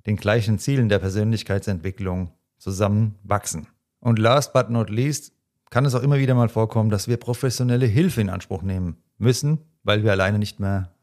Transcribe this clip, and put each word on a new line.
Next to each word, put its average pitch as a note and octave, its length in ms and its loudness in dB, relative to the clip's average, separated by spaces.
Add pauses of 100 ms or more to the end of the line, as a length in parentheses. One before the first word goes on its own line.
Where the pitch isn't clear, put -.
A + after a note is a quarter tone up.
den G#2+ 100 0
gleichen G#2 420 0
Zielen C3 300 0
der G2+ 100 2
Persönlichkeitsentwicklung F#2+ 1300 -4 (260)
zusammenwachsen. G2+ 1120 -2 (320)
Und A#2 180 0
last A#2+ 340 2
but A#2+ 180 0
not A#2 200 -2
least C3 440 -6 (340)
kann B2 160 4
es C3+ 100 2
auch A#2+ 80 0
immer C#3+ 160 4
wieder C3 160 4
mal A#2+ 140 4
vorkommen, A2 420 0
dass G#2 160 -2
wir A#2+ 120 -2
professionelle B2 680 0
Hilfe B2 360 2
in G2 80 0
Anspruch F#2 320 -8
nehmen F2+ 340 -4 (220)
müssen, C3 400 0 (260)
weil G#2 180 0
wir A2 80 2
alleine F#2+ 280 2
nicht G#2 200 -4
mehr G2 320 -4 (120)